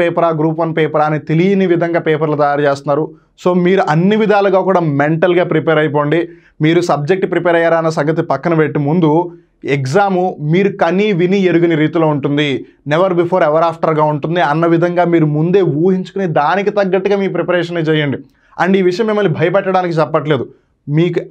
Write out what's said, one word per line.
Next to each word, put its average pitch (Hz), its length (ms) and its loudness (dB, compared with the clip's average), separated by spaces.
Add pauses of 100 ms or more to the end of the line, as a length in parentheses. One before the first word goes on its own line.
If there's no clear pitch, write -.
పేపరా, 170 280 -2 (120)
గ్రూప్ 160 240 -2
వన్ 160 160 -2
పేపరా 151 300 0
అని 151 80 -2 (100)
తెలియని 190 420 2
విధంగా 170 380 0
పేపర్లు 151 340 0
తయారు 143 280 0
చేస్తున్నారు. 143 340 -2 (380)
So 185 60 0 (180)
మీరు 190 260 2
అన్ని 180 280 2
విధాలుగా 196 480 2
కూడా 190 120 2 (200)
మెంటల్గా 170 520 2
ప్రిపేర్ 156 300 0
అయిపోండి. 147 380 0 (440)
మీరు 165 260 2
సబ్జెక్ట్ 160 420 0
ప్రిపేర్ 170 280 0
అయ్యారా 165 220 2
అన్న 160 140 0
సంగతి 160 280 -2 (100)
పక్కన 160 260 -2
పెట్టి 151 200 0 (100)
ముందు 160 200 2 (640)
ఎగ్జామ్ 175 420 0 (360)
మీరు 196 180 2 (100)
కని 180 260 0 (140)
విని 180 180 0 (120)
ఎరుగని 170 320 2
రీతిలో 160 320 0
ఉంటుంది, 143 320 -2 (460)
never 180 160 2 (120)
before 175 280 0
ever 156 220 2
afterగా 160 420 0
ఉంటుంది 156 280 -2 (120)
అన్న 165 120 0 (100)
విధంగా 175 380 0
మీరు 160 140 2 (100)
ముందే 175 240 2 (220)
ఊహించుకుని 190 440 -2 (140)
దానికి 180 380 0
తగ్గట్టుగా 190 440 0
మీ 190 140 -2
ప్రిపరేషన్ 170 420 -2 (100)
చేయండి. 151 300 0 (440)
And 180 180 2
ఈ - 80 2
విషయం 214 220 0
మిమ్మల్ని 202 280 0
భయపెట్టడానికి 185 640 0
చెప్పట్లేదు, 147 440 -2 (540)
మీకు 175 220 0 (100)